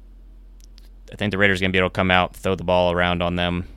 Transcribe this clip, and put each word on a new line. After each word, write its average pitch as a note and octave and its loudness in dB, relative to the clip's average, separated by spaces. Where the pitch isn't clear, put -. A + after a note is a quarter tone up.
I - -18
think G2+ -4
the F#2+ -4
Raiders G2 2
are F#2 -2
gonna F#2 0
be F#2+ 2
able F2+ 2
to - -20
come F#2 0
out, F2+ 2
throw F#2+ -2
the F2 -10
ball F2+ 2
around F2 0
on F2 -2
them, F2 -4